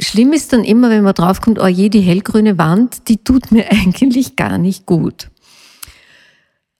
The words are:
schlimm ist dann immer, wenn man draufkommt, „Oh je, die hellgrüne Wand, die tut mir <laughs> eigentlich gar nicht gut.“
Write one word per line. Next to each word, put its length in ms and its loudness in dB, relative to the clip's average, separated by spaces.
schlimm 320 0
ist 200 -4
dann 120 2
immer, 240 2
wenn 160 2
man 100 0
draufkommt, 460 0
„Oh 60 0
je, 240 0
die 100 2
hellgrüne 580 0
Wand, 500 0
die 140 0
tut 300 0
mir 140 2
<laughs> 40 -10
eigentlich 680 0
gar 220 -4
nicht 280 -4
gut.“ 440 -4